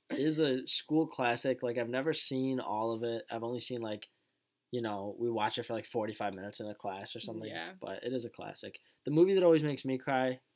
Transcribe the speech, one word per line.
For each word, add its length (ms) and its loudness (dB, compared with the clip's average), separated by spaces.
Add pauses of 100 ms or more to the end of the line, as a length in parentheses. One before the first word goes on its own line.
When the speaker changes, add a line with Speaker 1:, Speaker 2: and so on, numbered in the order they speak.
(120)
Speaker 1:
is 280 2
a 280 2
school 400 2
classic. 560 0
Like, 160 -2
I've 100 0
never 240 0
seen 460 0
all 340 -2
of 100 -4
it. 280 -2
I've 120 -4
only 160 -4
seen, 220 -4
like, 260 -6 (680)
you 80 -2
know, 380 -4
we 100 0
watch 300 0
it 80 -4
for, 80 -4
like, 100 -4
forty-five 480 -2
minutes 260 -8
in 80 -8
a 80 -8
class 400 -8
or 40 -10
something. 300 -8
Speaker 2:
Yeah. 200 -8 (100)
Speaker 1:
But 240 -10
it 80 -4
is 140 -2
a 40 -8
classic. 500 -12 (260)
The 60 -2
movie 240 8
that 80 6
always 200 10
makes 220 -2
me 140 0
cry, 400 0 (160)